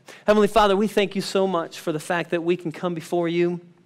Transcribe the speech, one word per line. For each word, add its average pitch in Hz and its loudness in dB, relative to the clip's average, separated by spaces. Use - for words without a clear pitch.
Heavenly 214 6
Father, 202 4
we 214 2
thank 196 0
you 196 -4
so 190 0
much 170 -4
for 175 -6
the 151 -4
fact 170 -4
that 175 -2
we 170 0
can 175 -8
come 180 -4
before 170 -2
you 175 0